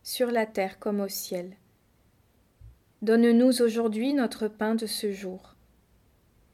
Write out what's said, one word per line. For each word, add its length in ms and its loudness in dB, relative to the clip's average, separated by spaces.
sur 260 -4
la 160 0
terre 320 -6
comme 220 -4
au 80 -4
ciel. 480 -10
Donne-nous 580 6
aujourd'hui 540 0
notre 320 -2
pain 300 -2
de 100 -4
ce 240 -6
jour. 460 -12